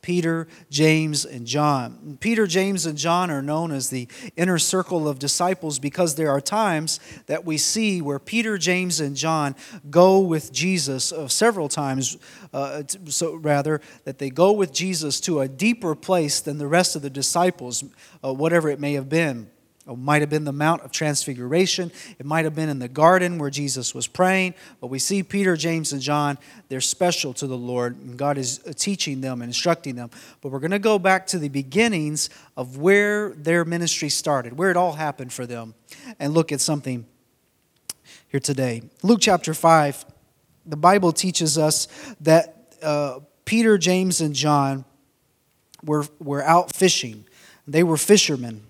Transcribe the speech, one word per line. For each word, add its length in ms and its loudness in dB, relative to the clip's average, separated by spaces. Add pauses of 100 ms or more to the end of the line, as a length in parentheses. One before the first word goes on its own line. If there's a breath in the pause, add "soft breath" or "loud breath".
Peter, 440 -2 (240 loud breath)
James, 540 2
and 240 -12
John. 560 0
And 160 -16
Peter, 260 2
James, 400 0
and 100 -6
John 320 0
are 140 -4
known 300 -2
as 180 -6
the 160 -6 (300 loud breath)
inner 200 0
circle 520 0
of 100 -4
disciples 640 -2
because 340 -2
there 160 0
are 100 2
times 600 -2 (260 loud breath)
that 180 -4
we 140 -4
see 420 0
where 200 -4
Peter, 360 -2
James, 440 0
and 160 -4
John 400 -2 (340 loud breath)
go 300 8
with 320 0
Jesus, 580 -2
uh, 160 -8
several 420 2
times, 480 -2 (360 loud breath)
uh, 320 -6
t-, 140 -8 (120)
so 240 -2
rather, 460 0 (240 loud breath)
that 140 -12
they 120 -6
go 220 4
with 200 0
Jesus 500 -4
to 180 0
a 80 0
deeper 480 -2
place 440 0
than 180 -8
the 100 -6
rest 260 2
of 80 -8
the 80 -8
disciples, 720 -2 (400 loud breath)
uh, 100 -4
whatever 360 2
it 100 -4
may 140 -2
have 160 -4
been. 420 -2 (380)
It 100 -12
might 220 2
have 100 -2
been 140 -2
the 80 -6
Mount 300 0
of 100 -16
Transfiguration. 1000 -2 (260 loud breath)
It 80 -16
might 200 0
have 100 -2
been 140 -2
in 100 -4
the 80 -8
garden 520 4
where 120 -4
Jesus 420 -6
was 140 -8
praying. 480 0 (260 loud breath)
But 60 -12
we 140 -6
see 240 -2
Peter, 320 0
James, 360 -4
and 80 -6
John, 380 -2 (300 loud breath)
they're 140 -6
special 500 -2
to 160 -8
the 80 -6
Lord, 400 -4
and 200 -16
God 220 -2
is, 300 -6
uh, 80 -12
teaching 440 -4
them 220 -6
and 60 -10
instructing 480 -2
them. 140 -12 (320 loud breath)
But 100 -8
we're 80 -4
gonna 180 -2
go 220 2
back 280 2
to 120 -2
the 80 -4
beginnings 800 -2 (260 loud breath)
of 200 -8
where 540 2
their 340 0
ministry 460 -4
started, 460 -2
where 140 2
it 60 2
all 160 2
happened 400 -8
for 120 -8
them, 300 -12 (460 loud breath)
and 140 -2
look 180 2
at 80 -4
something 440 -4 (1200 loud breath)
here 100 -4
today. 440 -4 (200)
Luke 180 4
chapter 340 2
five, 500 4 (600)
the 120 -8
Bible 340 6
teaches 480 0
us 300 2 (320 loud breath)
that, 600 4
uh, 400 -2 (240)
Peter, 320 4
James, 440 2
and 160 -2
John 480 2 (1000)
were, 240 0 (140)
were 240 -4
out 320 6
fishing. 480 2 (420 soft breath)
They 160 4
were 140 4
fishermen. 720 2